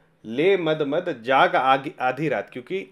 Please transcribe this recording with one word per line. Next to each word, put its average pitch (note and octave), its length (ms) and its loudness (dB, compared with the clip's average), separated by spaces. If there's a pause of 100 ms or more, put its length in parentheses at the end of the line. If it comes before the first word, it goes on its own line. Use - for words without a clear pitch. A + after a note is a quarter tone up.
(260)
ले D3+ 320 2
मद D#3 240 -2
मद D3+ 400 -4
जाग C#3 340 4
आगी-, C3+ 440 0
आधी C3 300 -2
रात, G#2 200 -4
क्योंकि F#3 420 -10